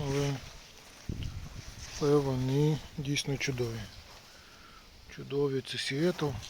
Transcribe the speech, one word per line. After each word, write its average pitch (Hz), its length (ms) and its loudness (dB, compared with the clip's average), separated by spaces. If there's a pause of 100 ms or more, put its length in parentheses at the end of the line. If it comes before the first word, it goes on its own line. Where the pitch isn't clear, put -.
але, 143 340 2 (1700)
але 147 160 8
вони 139 640 4 (200)
дійсно 139 380 0
чудові. 120 440 -2 (1300)
Чудові, 135 560 0
це 127 120 -6
Сіетл. 156 480 2 (240)